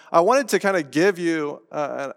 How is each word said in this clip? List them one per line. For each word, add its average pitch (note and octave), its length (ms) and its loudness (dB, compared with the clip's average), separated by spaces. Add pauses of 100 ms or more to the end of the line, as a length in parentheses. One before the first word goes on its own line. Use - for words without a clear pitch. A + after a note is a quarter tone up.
(120)
I E3+ 100 6
wanted A#3+ 280 2
to G3 100 0
kind G3 180 0
of C#3+ 140 -6
give E3 280 2
you, D#3+ 420 -4 (100)
uh, C3+ 440 -6